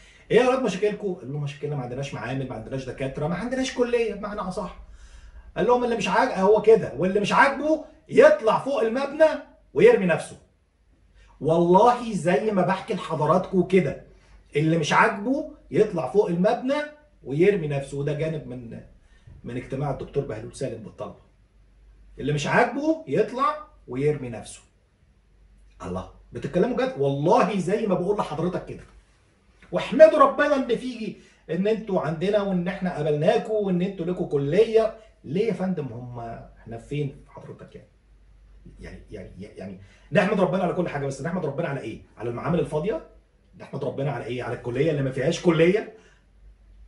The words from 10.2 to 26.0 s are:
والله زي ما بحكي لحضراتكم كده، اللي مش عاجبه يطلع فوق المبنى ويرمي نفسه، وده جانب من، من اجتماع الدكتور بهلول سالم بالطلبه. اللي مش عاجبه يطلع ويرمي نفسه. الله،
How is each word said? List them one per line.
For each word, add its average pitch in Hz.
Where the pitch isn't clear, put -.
والله 190
زي 190
ما 190
بحكي 185
لحضراتكم 170
كده، 165
اللي 160
مش 160
عاجبه 220
يطلع 175
فوق 202
المبنى 233
ويرمي 160
نفسه، 139
وده 143
جانب 151
من، 120
من 120
اجتماع 143
الدكتور -
بهلول 113
سالم 110
بالطلبه. -
اللي 135
مش 147
عاجبه 277
يطلع 247
ويرمي 131
نفسه. 107
الله، 90